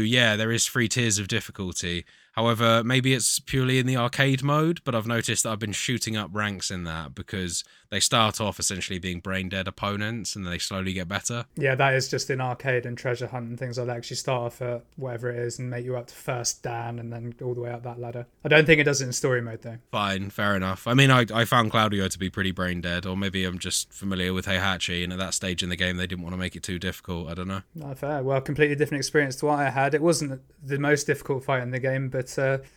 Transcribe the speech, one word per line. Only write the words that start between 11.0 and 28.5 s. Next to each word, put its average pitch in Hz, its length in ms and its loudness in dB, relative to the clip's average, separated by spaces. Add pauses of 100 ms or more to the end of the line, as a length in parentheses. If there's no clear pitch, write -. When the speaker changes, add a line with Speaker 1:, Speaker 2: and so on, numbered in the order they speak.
Speaker 1:
better. 120 380 -4 (100)
Speaker 2:
Yeah, 139 200 2
that 135 180 4
is 131 160 0
just 131 180 -2
in 131 140 -2
arcade 123 420 -2
and 120 140 -8
treasure 123 300 -4
hunt 120 200 -8
and 120 100 -8
things 123 200 -6
like 120 80 -2
that, 120 160 -4
'cause - 80 -12
you 123 60 -8
start 127 260 -2
off 120 180 -6
at 120 240 -6 (120)
whatever 123 340 -6
it 120 80 -4
is 120 200 -4
and 123 120 -6
make 120 160 -6
you 127 100 -2
up 120 120 -8
to - 60 -20
first - 480 -4
Dan 120 360 -6
and 117 120 -8
then 117 320 -10
all 123 120 -2
the 120 80 -6
way 120 80 -6
up 120 140 -8
that 120 140 -10
ladder. 120 280 -8 (180)
I - 40 -2
don't 151 180 8
think 156 160 8
it - 20 0
does 139 160 4
it 135 60 -2
in 123 80 -4
story 127 260 2
mode, 117 220 -8
though. 113 160 -12 (120)
Speaker 1:
Fine, 98 380 0
fair 104 260 0
enough. 92 320 0
I 117 60 2
mean, 135 180 8
I, 127 220 8
I 113 140 4
found 117 240 4
Claudio 104 380 2
to - 100 -6
be 95 100 -2
pretty 95 220 0
brain 90 320 -2
dead, 87 240 -4
or 92 100 -2
maybe 95 300 -2
I'm 90 120 -4
just - 360 -4
familiar 92 400 -2
with 92 100 -2
Heihachi, 92 580 0
and 87 120 -4
at 90 60 -6
that 92 120 -4
stage 92 300 -2
in 90 80 -4
the 87 60 -2
game, 90 200 0
they 90 100 -2
didn't 90 180 -8
want 87 100 -8
to 92 40 -6
make 92 160 -4
it 85 80 -12
too 92 160 -6
difficult. 87 520 -6
I 85 40 -8
don't 90 140 -6
know. 95 140 -6 (120)
Speaker 2:
No, 143 200 -12
fair. 143 280 -4
Well, 135 200 0
completely 147 340 2